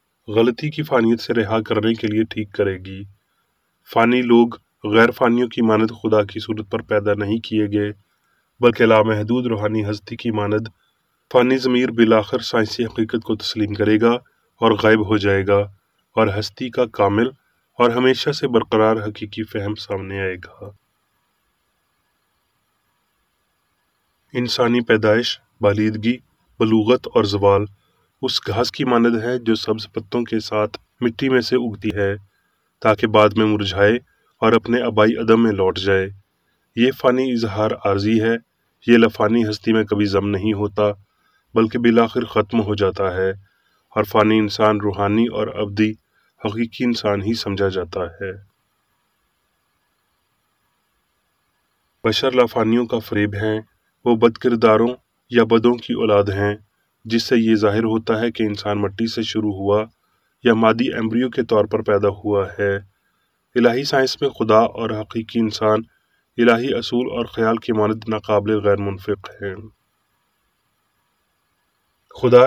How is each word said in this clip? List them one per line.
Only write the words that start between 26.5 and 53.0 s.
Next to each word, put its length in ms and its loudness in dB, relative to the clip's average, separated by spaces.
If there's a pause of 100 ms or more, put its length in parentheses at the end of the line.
بلوغت 560 2
اور 80 4
زوال 420 2 (560)
اس 260 -6
گھاس 240 -2
کی 120 -8
مانند 400 2
ہے 160 -4
جو 160 0
سبز 380 -6
پتوں 300 -6
کے 160 -6
ساتھ 380 -4 (240)
مٹی 280 -2
میں 120 4
سے 140 -2
اگتی 400 -4
ہے 200 -2 (640)
تاکہ 280 2
بعد 280 6
میں 100 2
مرجھائے 680 0 (220)
اور 160 4
اپنے 280 0
آبائی 360 2
عدم 260 4
میں 80 4
لوٹ 260 0
جائے۔ 320 0 (680)
یہ 160 2
فانی 400 0
اظہار 400 -2
عارضی 500 0
ہے، 140 0 (520)
یہ 100 8
لفانی 520 2
ہستی 240 -2
میں 100 2
کبھی 220 0
ضم 240 0
نہیں 240 -2
ہوتا، 300 -4 (720)
بلکہ 260 0
بالآخر 460 2
ختم 360 -2
ہو 140 -4
جاتا 380 -2
ہے، 160 -2 (600)
اور 140 -2
فانی 360 2
انسان 420 0
روحانی 460 0
اور 200 -6
ابدی 440 -2 (540)
حقیقی 380 -6
انسان 380 -2
ہی 120 -4
سمجھا 360 -4
جاتا 300 -6
ہے۔ 560 -12 (3500)
بشر 280 0
لافانیوں 540 2
کا 140 -4
فریب 360 -4